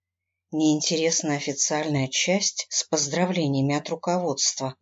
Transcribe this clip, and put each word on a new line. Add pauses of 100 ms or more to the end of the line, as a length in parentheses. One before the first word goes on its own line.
(520)
Неинтересная
официальная
часть
с
поздравлениями
от
руководства